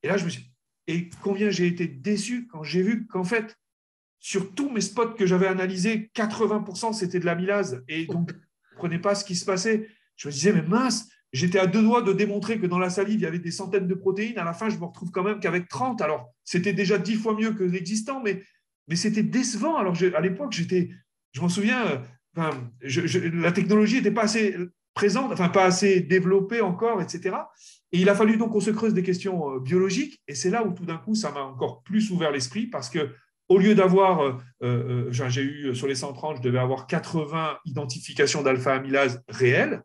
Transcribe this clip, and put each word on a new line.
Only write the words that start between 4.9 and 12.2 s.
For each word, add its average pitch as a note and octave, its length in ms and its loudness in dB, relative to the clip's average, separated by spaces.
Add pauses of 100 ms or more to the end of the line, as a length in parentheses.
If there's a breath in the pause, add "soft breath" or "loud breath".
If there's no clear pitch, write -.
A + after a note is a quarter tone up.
que G3 120 0
j'avais F#3 220 4
analysés, F#3 640 -2
quatre-vingts G#3+ 480 -2
pour F#3 140 -10
cent A3+ 160 -4
c'était F#3 260 -4
de E3+ 80 -2
l'amylase. F3 640 -2
Et D#3+ 180 -6
donc, E3+ 240 -4
je - 60 -12
ne - 400 -20
comprenais E3+ 240 -4
pas G3+ 160 0
ce G3+ 80 -6
qui F3+ 100 -6
se F3 100 -4
passait. G#3+ 440 0 (260 loud breath)
Je - 140 -12
me D3 40 -8
disais, « D3+ 220 4
Mais E3 80 4
mince, A3 460 0 (260 soft breath)
j'étais F3 240 2
à F#3 80 4
deux G3+ 160 4
doigts A#3 180 4
de F#3+ 140 2
démontrer G#3 440 -2